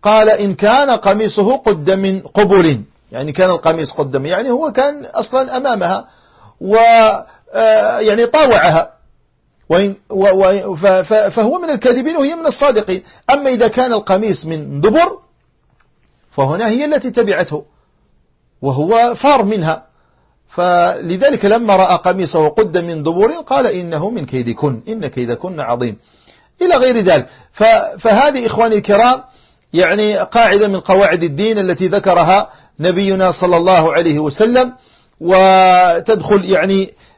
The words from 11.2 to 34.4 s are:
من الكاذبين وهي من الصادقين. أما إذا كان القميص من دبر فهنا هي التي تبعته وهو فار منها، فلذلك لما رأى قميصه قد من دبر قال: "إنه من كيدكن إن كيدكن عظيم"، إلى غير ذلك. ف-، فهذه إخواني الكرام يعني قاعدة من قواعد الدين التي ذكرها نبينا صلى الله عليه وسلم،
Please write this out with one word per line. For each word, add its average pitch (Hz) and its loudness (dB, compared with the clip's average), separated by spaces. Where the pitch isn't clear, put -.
من 339 -6
الكاذبين 254 -2
وهي 294 -2
من 330 -6
الصادقين. 208 -2
أما 277 0
إذا 233 0
كان 247 -2
القميص 202 -2
من 143 -10
دبر 254 2
فهنا 160 -2
هي 247 -2
التي 294 -2
تبعته 180 -2
وهو 185 0
فار 277 0
منها، 180 -4
فلذلك 180 0
لما 208 2
رأى 185 2
قميصه 175 -2
قد 180 0
من 170 -8
دبر 180 0
قال: 269 -2
"إنه 175 -6
من 190 -8
كيدكن 123 -4
إن 214 -8
كيدكن 139 -8
عظيم"، 120 -4
إلى 359 2
غير 247 2
ذلك. 160 2
ف-، - 2
فهذه 247 2
إخواني 220 0
الكرام 220 2
يعني 202 0
قاعدة 208 2
من 190 -4
قواعد 190 2
الدين 185 -2
التي 180 -2
ذكرها 185 2
نبينا 185 0
صلى 180 0
الله 170 2
عليه 160 0
وسلم، 233 0